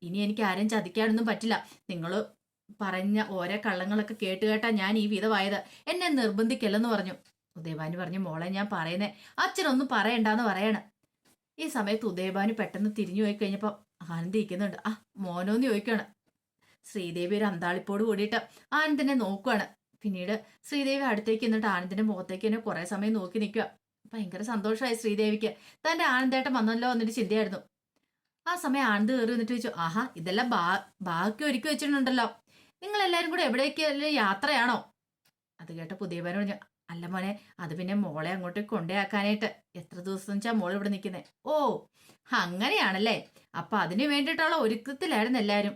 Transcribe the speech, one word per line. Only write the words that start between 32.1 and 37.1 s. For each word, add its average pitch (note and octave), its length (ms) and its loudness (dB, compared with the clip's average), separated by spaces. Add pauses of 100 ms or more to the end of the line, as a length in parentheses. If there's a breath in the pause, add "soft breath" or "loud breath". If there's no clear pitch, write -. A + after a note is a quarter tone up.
നിങ്ങൾ G#4 200 -2
എല്ലാരും F4 280 2
കൂടെ F4 140 0
എവിടേക്കല്ലേ C#4+ 640 2
യാത്രയാണോ?" A#3+ 680 2 (800)
അത് E3 140 -14
കേട്ട E3 180 -10 (100)
ഉദയഭാനു E3+ 360 -4
പറഞ്ഞു, G3+ 200 -2 (320)
"അല്ല E3+ 180 -10
മോനെ, F#3 240 -2 (280 loud breath)